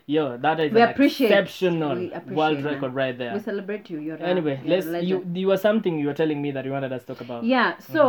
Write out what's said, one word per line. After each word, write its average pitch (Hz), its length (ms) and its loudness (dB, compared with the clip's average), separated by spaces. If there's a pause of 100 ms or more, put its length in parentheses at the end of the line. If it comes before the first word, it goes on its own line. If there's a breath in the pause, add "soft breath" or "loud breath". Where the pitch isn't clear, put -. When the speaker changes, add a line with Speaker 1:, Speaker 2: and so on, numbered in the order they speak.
Speaker 1:
Yo, 143 300 0
that 151 220 2
is 156 140 0
Speaker 2:
We 226 80 6
Speaker 1:
an 233 80 6
Speaker 2:
appreciate, 254 420 2
Speaker 1:
exceptional 170 640 2
Speaker 2:
we 147 100 -4
appreciate, - 300 -10
Speaker 1:
world 156 220 2
Speaker 2:
man. 147 140 -4
Speaker 1:
record 139 220 -4
right 131 220 -2
there. 120 160 -6
Speaker 2:
We 202 60 -4
celebrate 202 540 -8
you. 151 80 -8
You're 156 160 -8
a, 170 140 -6
Speaker 1:
Anyway, 151 340 0
Speaker 2:
you're - 0 -
a 180 160 2
Speaker 1:
let's, 156 40 -6
you, 175 320 -2
Speaker 2:
legend. 175 200 -6
Speaker 1:
you 190 100 0
were 196 100 4
something 185 420 2
you 147 80 0
were 143 60 -2
telling 156 280 0
me 143 100 -2
that 135 140 -6
you 135 80 -4
wanted 135 180 -4
us 123 140 -6
to 131 80 -10
talk - 80 -12
about. 120 240 -8
Speaker 2:
Yeah, 233 340 2
so, - 300 -2